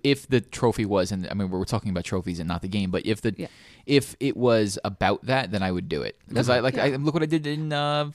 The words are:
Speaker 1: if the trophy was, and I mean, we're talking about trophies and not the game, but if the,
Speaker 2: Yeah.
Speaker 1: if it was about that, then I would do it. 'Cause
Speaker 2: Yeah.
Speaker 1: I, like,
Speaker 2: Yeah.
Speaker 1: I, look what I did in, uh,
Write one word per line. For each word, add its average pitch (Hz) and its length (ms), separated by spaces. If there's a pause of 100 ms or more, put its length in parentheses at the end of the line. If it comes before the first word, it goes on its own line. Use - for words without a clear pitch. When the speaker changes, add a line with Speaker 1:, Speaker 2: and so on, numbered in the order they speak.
Speaker 1:
if 139 240
the 123 140
trophy 113 440
was, 95 280
and 92 160
I - 60
mean, 98 160
we're 92 140
talking 107 260
about 87 140
trophies 87 360
and 82 80
not 87 140
the 95 60
game, 101 220
but 95 160
if 104 140
the, 110 180
Speaker 2:
Yeah. - 80 (380)
Speaker 1:
if 139 340
it 135 180
was 110 480
about 98 420
that, 123 260
then 101 100
I 92 80
would 90 180
do 76 140
it. 52 140 (180)
'Cause 123 140
Speaker 2:
Yeah. 123 80
Speaker 1:
I, 120 40
like, 127 140
Speaker 2:
Yeah. 123 120
Speaker 1:
I, 135 100
look 143 180
what 165 80
I 156 40
did 151 200
in, 151 260
uh, 147 420